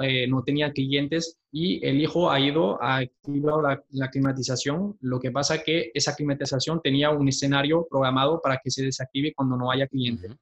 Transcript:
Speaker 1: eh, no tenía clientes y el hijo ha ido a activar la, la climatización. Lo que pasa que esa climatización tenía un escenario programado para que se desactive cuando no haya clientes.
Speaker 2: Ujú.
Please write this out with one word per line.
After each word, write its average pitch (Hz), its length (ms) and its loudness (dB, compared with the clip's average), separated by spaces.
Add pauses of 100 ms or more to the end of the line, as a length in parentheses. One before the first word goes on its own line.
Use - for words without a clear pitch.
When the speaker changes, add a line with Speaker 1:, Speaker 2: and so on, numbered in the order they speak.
Speaker 1:
eh, 131 260 2
no 131 160 0
tenía 147 260 0
clientes 143 680 -2 (120)
y 165 320 -2
el 139 160 2
hijo 160 320 2
ha 139 80 4
ido 156 440 2
a 131 160 2
activar 143 640 -2
la, 139 260 0
la 131 220 -4
climatización. 135 920 -2
Lo 127 180 -2
que 127 120 -4
pasa 143 320 -2
que 156 320 0
esa 143 200 -2
climatización 143 680 -2
tenía 143 260 2
un 143 180 2
escenario 139 640 2
programado 135 520 2
para 131 200 0
que 131 80 -6
se 135 140 -4
desactive 135 500 -4
cuando 131 220 0
no 123 140 -2
haya 135 160 0
clientes. 117 440 -4
Speaker 2:
Ujú. - 120 -16